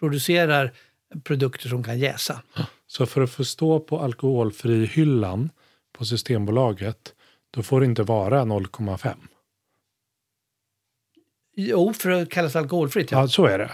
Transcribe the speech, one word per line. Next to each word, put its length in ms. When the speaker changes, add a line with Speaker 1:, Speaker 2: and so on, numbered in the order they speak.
Speaker 1:
producerar 720
produkter 440
som 160
kan 140
jäsa. 440
Speaker 2:
Så 200
för 160
att 80
få 140
stå 360
på 200
alkoholfri 880
hyllan 640
på 120
Systembolaget, 1080
då 120
får 180
det 60
inte 160
vara 420
noll 220
komma 320
fem? 200
Speaker 1:
Jo, 360
för 180
att 200
kallas 260
alkoholfritt, 540
ja. 100
Speaker 2:
Ja, 80
så 180
är 120
det. 160